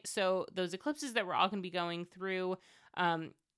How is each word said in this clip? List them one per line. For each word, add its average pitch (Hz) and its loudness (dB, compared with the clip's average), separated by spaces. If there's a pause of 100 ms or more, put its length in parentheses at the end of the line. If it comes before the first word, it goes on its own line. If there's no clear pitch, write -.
so 185 2
those 180 0
eclipses 294 -4
that 220 0
we're 180 -2
all 185 4
gonna 196 -2
be 180 -6
going 170 -2
through, 185 -4 (360)
um, 170 2 (280)